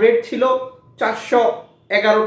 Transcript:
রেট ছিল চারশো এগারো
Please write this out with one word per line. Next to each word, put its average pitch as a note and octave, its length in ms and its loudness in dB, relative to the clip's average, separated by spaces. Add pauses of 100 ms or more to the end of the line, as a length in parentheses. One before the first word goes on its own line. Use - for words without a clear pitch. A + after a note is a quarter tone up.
রেট A#3 140 4 (120)
ছিল A#3+ 140 -4 (580)
চারশো A3+ 420 -2 (540)
এগারো G#3+ 300 2